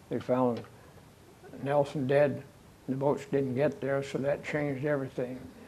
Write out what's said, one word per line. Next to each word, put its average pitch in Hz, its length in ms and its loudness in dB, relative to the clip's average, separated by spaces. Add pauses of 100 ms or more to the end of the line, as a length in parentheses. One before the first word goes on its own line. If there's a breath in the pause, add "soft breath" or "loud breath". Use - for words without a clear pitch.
they 127 100 -2
found, 123 420 2 (1000 loud breath)
Nelson 143 440 2
dead. 139 360 4 (440)
The 127 80 -2
boats 139 300 0
didn't 139 300 0
get 139 260 0
there, 139 220 0
so 139 160 -4
that 139 240 0
changed 147 420 -2
everything. 135 540 -2 (280 loud breath)